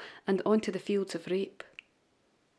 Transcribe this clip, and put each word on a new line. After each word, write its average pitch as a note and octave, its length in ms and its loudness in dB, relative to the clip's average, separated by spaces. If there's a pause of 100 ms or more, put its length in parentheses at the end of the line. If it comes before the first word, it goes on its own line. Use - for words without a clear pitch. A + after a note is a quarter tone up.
(240)
and F#3+ 220 2
onto G#3+ 240 4
the F#3 80 -2
fields G3 380 0
of E3 100 -8
rape. F#3+ 380 -2 (960)